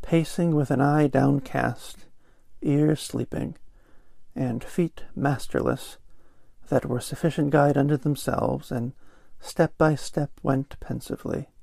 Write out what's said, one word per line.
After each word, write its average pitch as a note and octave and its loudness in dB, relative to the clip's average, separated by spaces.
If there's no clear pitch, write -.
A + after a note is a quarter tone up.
pacing E3 2
with D3 2
an C3 4
eye D3 6
downcast, C3+ 0
ear D3+ 4
sleeping, - -6
and B2 -2
feet - -2
masterless, - -2
that C3+ 2
were B2 -2
sufficient D3 0
guide C#3+ 6
unto C#3+ 4
themselves, C#3 -2
and A#2+ -4
step - 0
by D#3 6
step - -2
went C3+ -2
pensively. - -6